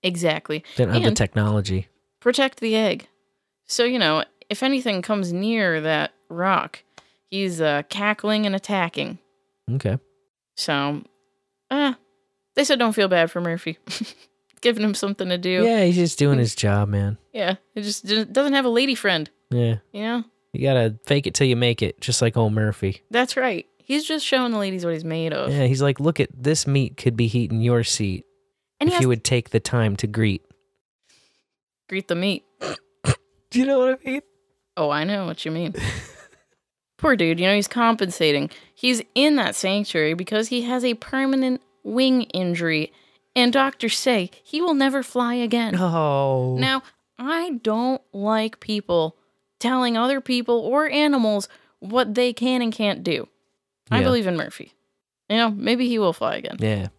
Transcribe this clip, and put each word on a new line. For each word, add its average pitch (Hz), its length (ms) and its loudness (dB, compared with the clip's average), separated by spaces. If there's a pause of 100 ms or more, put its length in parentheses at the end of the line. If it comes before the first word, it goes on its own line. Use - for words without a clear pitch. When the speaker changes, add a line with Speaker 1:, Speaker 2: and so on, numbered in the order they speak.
Speaker 1:
Exactly. 160 600 -2 (140)
Speaker 2:
They 123 80 4
don't 90 80 -2
have 117 80 2
the 113 60 4
Speaker 1:
And - 100 2
Speaker 2:
technology. 101 680 0 (320)
Speaker 1:
protect 262 400 0
the 220 140 0
egg. 214 340 0 (580)
So, - 180 0
you 247 140 0
know, 214 260 2 (240)
if 208 140 -6
anything 254 400 0
comes 196 280 -2
near 190 520 0
that 151 320 -2 (160)
rock, 175 520 -2 (480)
he's, 185 300 -4
uh, 147 300 2
cackling 208 560 0
and 196 100 0
attacking. 175 640 -4 (520)
Speaker 2:
Okay. 120 280 -2 (580)
Speaker 1:
So, 143 460 -2 (680)
uh, 277 220 2 (600)
they 277 100 2
said 269 140 2
don't 226 160 2
feel 196 140 2
bad 170 220 4
for 175 120 -6
Murphy. 170 340 -4 (420)
<laughs> - 440 -20
Giving 226 200 2
him 208 120 0
something 202 340 -4
to 180 80 0
do. 185 260 0
Speaker 2:
Yeah, 226 220 4
he's 175 120 4
just 175 220 2
doing 143 200 4
his 117 160 0
job, 101 340 2
man. 101 300 0 (160)
Speaker 1:
Yeah, 190 220 -2 (180)
he 214 80 -6
just 208 240 -8
d-, 214 180 0
doesn't 269 300 0
have 277 100 2
a 247 60 2
lady 254 240 2
friend. 175 340 -2 (220)
Speaker 2:
Yeah. 120 260 2 (160)
Speaker 1:
You 104 100 -8
know? 226 220 -4 (300)
Speaker 2:
You - 80 -4
gotta 120 420 2
fake 143 220 0
it - 80 -8
till 143 120 2
you 127 80 4
make 120 280 2
it, - 180 -4
just - 220 -2
like 113 120 2
old 110 200 2
Murphy. 107 560 -2
Speaker 1:
That's 247 260 0
right. 247 300 -2 (180)
He's 302 220 -2
just 311 180 -4
showing 254 280 0
the 214 60 -2
ladies 190 280 -4
what 170 80 -2
he's 160 100 -8
made 160 300 -4
of. - 180 -2
Speaker 2:
Yeah, 139 140 2
he's 131 160 2
like, 139 180 2
"Look 151 180 0
at - 160 2
this 143 320 -2
meat 139 300 0
could 123 180 0
be 117 120 2
heating 113 340 0
your 117 240 2
seat 95 400 -4 (560)
Speaker 1:
And 302 80 2
he 359 60 2
Speaker 2:
if - 20 2
Speaker 1:
has 339 60 4
Speaker 2:
you 127 60 4
would 117 140 0
take - 280 0
the 113 100 2
time 110 360 0
to 110 100 -4
greet." 104 340 0 (1500)
Speaker 1:
Greet 190 180 -6
the 175 60 0
meat. 185 280 -2 (100)
Speaker 2:
<laughs> - 1000 -8
Do 240 100 0
you 262 60 4
know 277 140 4
what 262 220 2
I 262 80 -8
mean? 277 120 -6 (560)
Speaker 1:
Oh, 156 100 0
I 147 160 0
know 196 220 -2
what 165 180 -10
you 156 60 -6
mean. 160 240 -6 (640)
Speaker 2:
<laughs> - 600 -20
Speaker 1:
Poor 294 200 2
dude, 165 220 2
you 180 80 2
know, 196 80 4
he's 202 140 0
compensating. 180 800 0 (260)
He's 247 280 0 (120)
in 294 220 4
that 208 180 0
sanctuary 190 600 0
because 214 340 -4
he 247 140 -2
has 240 220 -2
a 240 100 2
permanent 262 640 -2 (240)
wing 254 380 2
injury, 170 680 -2 (440)
and 247 160 4
doctors 269 440 0
say 214 320 0 (140)
he - 180 -6
will 339 140 2
never 269 300 2
fly 240 300 -2
again. 233 440 0
Speaker 2:
Oh. 139 800 2
Speaker 1:
Now, 262 240 0 (340)
I 311 460 -4
don't 247 400 0 (100)
like 220 460 -2
people 175 560 -2 (460)
telling 247 360 0
other 262 240 0
people 240 380 0
or 277 320 0
animals 214 580 2 (300)
what 214 380 -2
they 247 160 2
can 247 280 0
and 233 120 -2
can't 202 320 -2
do. 151 240 -4 (600)
I 226 100 2
Speaker 2:
Yeah. 254 60 4
Speaker 1:
believe 247 220 2
in 180 100 -2
Murphy. - 360 -10 (560)
You 214 80 0
know, 226 140 2
maybe 226 360 0
he 240 140 0
will 185 120 2
fly - 240 -4
again. - 220 -10
Speaker 2:
Yeah. 107 300 0 (100)